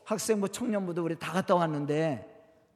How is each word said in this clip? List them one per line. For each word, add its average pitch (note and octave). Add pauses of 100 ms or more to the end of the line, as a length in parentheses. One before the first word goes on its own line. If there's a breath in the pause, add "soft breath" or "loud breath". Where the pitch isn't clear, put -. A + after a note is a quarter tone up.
학생부, G#3+
청년부도 G3
우리 D#3+
다 D#3
갔다 F#3
왔는데 D3+ (440)